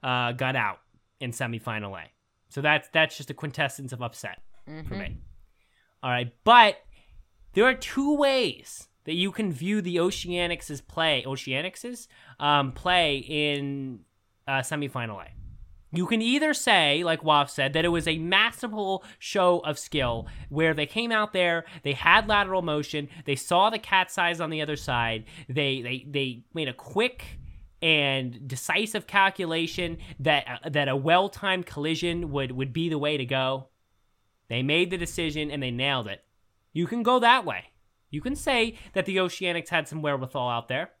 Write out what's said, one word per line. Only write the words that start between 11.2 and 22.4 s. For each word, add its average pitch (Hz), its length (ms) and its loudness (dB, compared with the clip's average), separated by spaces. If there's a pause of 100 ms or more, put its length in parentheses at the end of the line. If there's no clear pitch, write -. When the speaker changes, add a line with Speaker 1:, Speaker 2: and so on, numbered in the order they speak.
Speaker 1:
Oceanics', 147 840 -6 (320)
um, 143 320 4
play 170 460 2
in, 139 840 -2 (460)
uh, 135 140 0
semifinal 123 640 -6
A. - 40 -20 (640)
You 175 160 -2
can 220 140 2
either 285 320 2
say, 170 500 4
like 165 220 0
Waff 147 260 4
said, 139 220 -2
that 160 140 2
it - 20 4
was 170 180 0
a 160 120 0
masterful 196 840 0 (160)
show 180 420 4
of 147 180 -4
skill 120 480 -2 (240)
where 160 240 2
they 151 100 0
came 226 260 -4
out 214 220 0
there, 170 320 2 (180)
they 143 120 -2
had 190 340 6
lateral 196 320 2